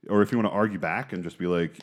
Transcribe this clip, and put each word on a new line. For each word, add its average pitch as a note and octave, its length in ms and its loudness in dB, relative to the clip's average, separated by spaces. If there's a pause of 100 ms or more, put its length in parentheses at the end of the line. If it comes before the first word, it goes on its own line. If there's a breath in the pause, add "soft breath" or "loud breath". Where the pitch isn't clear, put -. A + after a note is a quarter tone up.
(100)
or G#2 100 6
if G2 120 4
you B2 40 0
wanna G#2+ 140 2
argue G#2 280 0
back G2 360 -6
and F2+ 100 -6
just E2+ 140 -12
be F2 80 -4
like, E2+ 360 0